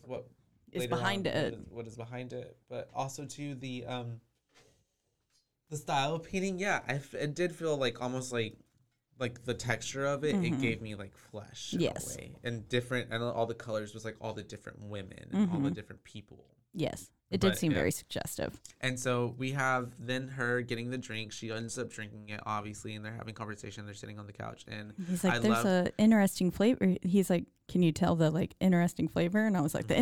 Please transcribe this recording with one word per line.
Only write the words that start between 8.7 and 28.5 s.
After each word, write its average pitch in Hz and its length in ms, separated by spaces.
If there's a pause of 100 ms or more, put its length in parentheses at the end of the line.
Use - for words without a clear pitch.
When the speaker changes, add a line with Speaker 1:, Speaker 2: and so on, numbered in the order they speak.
Speaker 1:
like, 123 260
the 123 80
texture 123 520
of 139 180
it, 151 120
it 190 60
Speaker 2:
Mm-hmm. 165 200
Speaker 1:
gave 113 200
me, 107 140
like, 98 200
flesh - 580
in 170 80
Speaker 2:
Yes. - 340
Speaker 1:
a - 40
way. - 240
And 117 240
different, 120 460
and 113 100
all 117 220
the 113 80
colors 107 400
was, 110 100
like, 110 160
all 110 140
the 107 100
different - 380
women 98 500
and 190 200
all 170 80
the 135 80
Speaker 2:
Mm-hmm. 175 80
Speaker 1:
different - 280
people. 64 400 (300)
Speaker 2:
Yes. - 380 (180)
It 190 100
did 196 120
Speaker 1:
But, - 80
Speaker 2:
seem 160 120
Speaker 1:
yeah. 131 60
Speaker 2:
very 80 140
suggestive. - 680 (220)
Speaker 1:
And 127 180
so 123 380
we 131 140
have 131 480
then 127 300
her 123 320
getting 120 280
the 131 80
drink. 110 360
She 113 180
ends 113 260
up 117 140
drinking 107 380
it, 107 180
obviously, 107 480
and 104 100
they're 110 80
having 110 220
conversation. 107 500
They're 104 80
sitting 104 240
on 104 80
the 104 80
couch, 110 340
and 107 240 (160)
Speaker 2:
He's 180 160
like, 185 120
Speaker 1:
I - 40
Speaker 2:
"There's 214 240
Speaker 1:
love 185 240
Speaker 2:
a - 100
interesting 208 540
flavor." 196 520
He's 185 260
like, 175 160 (240)
"Can 180 140
you 160 100
tell 175 240
the, 156 140
like, - 280